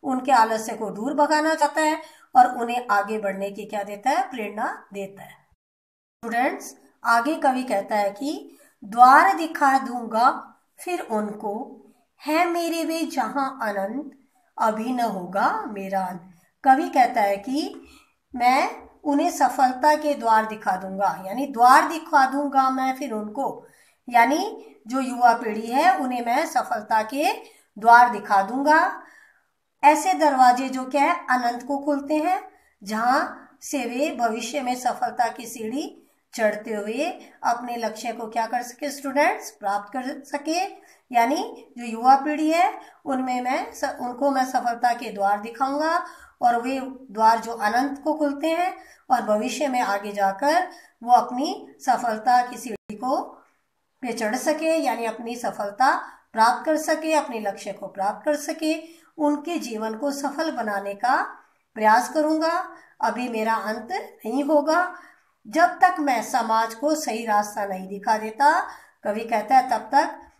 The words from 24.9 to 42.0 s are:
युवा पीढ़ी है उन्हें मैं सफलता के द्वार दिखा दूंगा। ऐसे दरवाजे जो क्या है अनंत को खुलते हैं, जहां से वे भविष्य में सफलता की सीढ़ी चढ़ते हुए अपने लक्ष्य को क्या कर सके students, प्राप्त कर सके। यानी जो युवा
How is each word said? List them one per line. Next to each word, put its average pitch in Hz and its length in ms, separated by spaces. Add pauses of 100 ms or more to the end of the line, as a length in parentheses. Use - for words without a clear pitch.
युवा 247 340
पीढ़ी 226 340
है 311 300
उन्हें 247 280
मैं 254 200
सफलता 226 580
के 285 300 (440)
द्वार 233 320
दिखा 202 320
दूंगा। 285 600 (800)
ऐसे 277 300
दरवाजे 262 560
जो 262 160
क्या 277 180
है 339 120 (140)
अनंत 240 340
को 277 140
खुलते 285 380
हैं, 359 260 (420)
जहां 233 420 (360)
से 262 240
वे 262 300
भविष्य 233 460
में 247 140
सफलता 240 520
की 233 180
सीढ़ी 233 520 (360)
चढ़ते 214 400
हुए 214 320 (380)
अपने 240 320
लक्ष्य 226 360
को 226 160
क्या 226 200
कर 247 140
सके 247 280
students, 285 640
प्राप्त 202 420
कर 285 300
सके। 311 360 (520)
यानी 269 560 (100)
जो 240 80
युवा 240 300